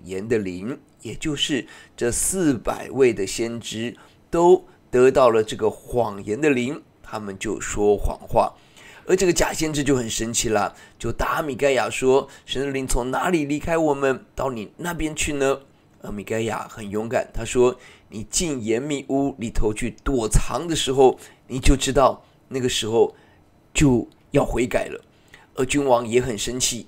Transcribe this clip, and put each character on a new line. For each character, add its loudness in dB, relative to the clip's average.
言 -8
的 0
灵， -6
也 -12
就 -6
是 -4
这 -2
四 0
百 -6
位 4
的 -4
先 -6
知 -10
都 6
得 6
到 6
了 4
这 -6
个 2
谎 -4
言 -4
的 4
灵， -2
他 -10
们 -10
就 -6
说 2
谎 -2
话。 0
而 2
这 4
个 4
假 0
先 -4
知 -2
就 2
很 -2
神 -6
奇 -2
了， -2
就 -6
打 -4
米 -6
盖 0
亚 0
说 2
：“神 -6
的 -6
灵 -6
从 -2
哪 -2
里 0
离 -4
开 -2
我 2
们， -2
到 -4
你 -10
那 -8
边 -6
去 -4
呢？” 0
而 -12
米 -8
盖 -4
亚 -6
很 -14
勇 -6
敢， -2
他 -6
说 2
：“你 -12
进 -4
严 0
密 -6
屋 0
里 -6
头 0
去 -6
躲 -2
藏 0
的 -2
时 -2
候， 6
你 -8
就 6
知 -2
道 2
那 -6
个 0
时 -4
候 2
就 4
要 2
悔 -2
改 -4
了。” -14
而 0
君 -2
王 4
也 2
很 -4
生 -6
气， -4